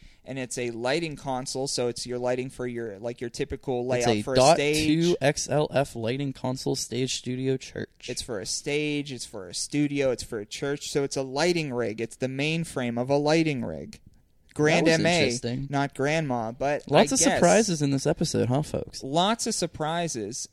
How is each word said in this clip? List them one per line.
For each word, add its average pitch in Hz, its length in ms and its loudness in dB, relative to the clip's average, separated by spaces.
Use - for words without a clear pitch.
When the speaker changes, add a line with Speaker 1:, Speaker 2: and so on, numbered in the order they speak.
Speaker 1:
and 135 100 -8
it's 127 200 -6
a 123 140 -2
lighting 139 440 -2
console, 131 500 -4
so 123 220 0
it's - 180 -6
your 123 120 -6
lighting 127 320 -2
for 127 160 -6
your, 117 320 -6
like, 120 220 -8
your 120 100 -6
typical 135 500 -4
Speaker 2:
It's 123 260 0
Speaker 1:
layout 113 120 4
Speaker 2:
a 107 40 -2
Speaker 1:
for 135 120 -4
a - 20 2
Speaker 2:
dot 139 220 8
two 143 40 2
Speaker 1:
stage. 175 200 4
Speaker 2:
X - 260 0
L 151 240 2
F 135 240 0
lighting 131 380 -2
console 135 420 -4
stage 127 400 -2
studio 131 400 -2
church. - 540 -12
Speaker 1:
It's 123 100 -6
for 110 180 -6
a 98 80 -8
stage, 147 640 -2
it's 120 140 -10
for 95 240 -12
a 85 60 -12
studio, 143 560 0
it's 117 120 -2
for 117 160 -8
a 104 60 -6
church, - 460 -6
so 143 120 2
it's 139 140 -4
a 139 60 0
lighting 151 500 0
rig. 113 280 -2
It's 113 160 -6
the - 120 -2
mainframe 135 720 -2
of 127 80 -2
a 139 80 4
lighting 147 480 2
rig. 78 360 -10
Grand 156 320 4
Speaker 2:
That 160 120 6
was - 20 0
Speaker 1:
M 160 60 2
A, 175 120 4
Speaker 2:
interesting. 127 520 0
Speaker 1:
not 139 240 -2
grandma, 135 580 0
but 135 380 -2
Speaker 2:
Lots 185 220 6
Speaker 1:
I - 20 2
Speaker 2:
of - 60 2
Speaker 1:
guess 180 140 4
Speaker 2:
surprises 175 460 4
in 143 100 2
this 135 160 0
episode, 131 420 0
huh, 135 140 2
folks? - 400 -8
Speaker 1:
Lots 175 440 0
of 226 80 -2
surprises. 156 1000 -4